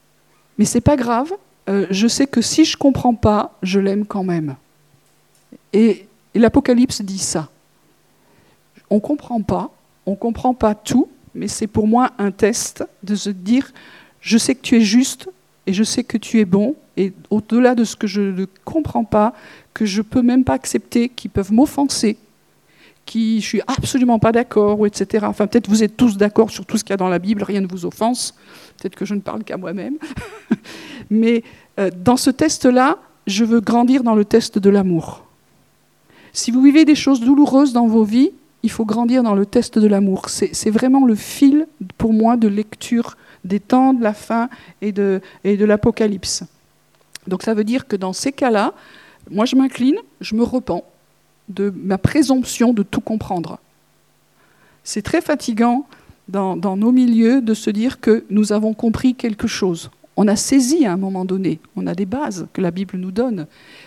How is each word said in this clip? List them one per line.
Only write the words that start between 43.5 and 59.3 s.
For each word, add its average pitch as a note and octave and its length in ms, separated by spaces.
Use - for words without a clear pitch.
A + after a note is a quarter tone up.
temps, C4 340
de A#3 80
la G#3+ 100
fin A#3 380
et G#3 100
de, G3 280
et G3+ 120
de G#3 80
l'Apocalypse. G#3 800
Donc F#3 160
ça A3 120
veut G#3+ 100
dire B3 220
que G#3 100
dans F#3+ 160
ces C#4 200
cas-là, B3 420
moi G#3 140
je C4 120
m'incline, C4 400
je G#3 140
me A3+ 80
repens A#3+ 400
de G3 260
ma F#3 240
présomption B3 760
de G3+ 80
tout - 180
comprendre. G3 580
C'est - 180
très E4 180
fatigant A#3+ 640
dans, F#3+ 280
dans F#3+ 200
nos A3+ 160
milieux A#3+ 480
de A3 140
se - 160
dire A3 300
que A3 280
nous G#3 240
avons G#3+ 220
compris A#3+ 400
quelque A#3 320